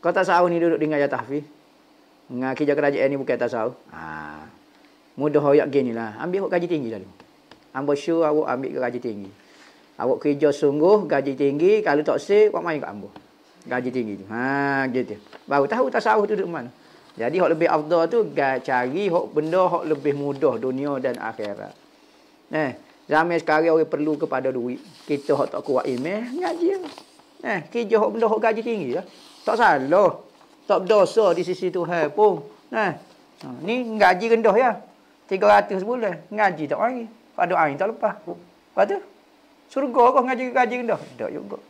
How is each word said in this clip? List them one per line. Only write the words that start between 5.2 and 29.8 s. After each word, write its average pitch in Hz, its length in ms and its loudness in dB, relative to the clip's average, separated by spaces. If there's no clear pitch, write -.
hoyak 143 320 4
gini 127 240 0
lah. 110 240 -8
Ambil 180 240 -4
hok - 80 -4
gaji 175 160 -2
tinggi 147 240 -4
lalu. 95 160 -12
Ambo 143 240 0
sure 165 320 0
awak 151 240 0
ambil 131 320 -4
gaji 123 160 -4
tinggi. 101 320 -10
Awak 127 240 -2
kerja 147 320 2
sungguh, 156 560 2
gaji 139 320 -2
tinggi. 151 400 2
Kalau 156 240 0
tak 143 160 0
save, 208 320 4
awak 165 160 -4
main 151 160 -4
kat - 80 -10
ambo. 104 240 -14
Gaji 127 320 -4
tinggi 110 240 -4
tu. 95 80 -16
Ha, 135 640 -2
gitu. 110 240 -4
Baru 143 240 2
tahu 254 160 2
tasawuf 220 400 2
tu 214 80 0
duduk 185 160 -4
mana. 131 160 -8
Jadi, 135 240 -2
hok 160 160 4
lebih 170 160 2
afdal 165 400 2
tu, 240 80 2
ga-, 135 240 0
cari 131 480 -2
hok 175 240 0
benda 165 400 2
hok 170 160 -2
lebih 143 320 0
mudah 139 400 0
dunia 131 400 -4
dan 127 160 -2
akhirat. 104 560 -8
Eh, 147 240 -2
zaman 165 320 2
sekarang 160 400 2
orang 160 80 2
perlu 151 320 -2
kepada 131 320 -2
duit. 123 320 -6
Kita 147 240 -2
hok 143 240 2
tak 143 80 -6
kuat 127 240 -2
email, 165 400 -4
ngaji 339 480 -4
lah. 349 180 -10
Eh, 202 200 -6
kerja 226 320 0
hok 214 80 2
benda 226 160 0
hok 214 160 2
gaji 226 160 2
tinggi 190 400 -4
lah. - 60 -10
Tak - 160 -2
salah. 170 520 4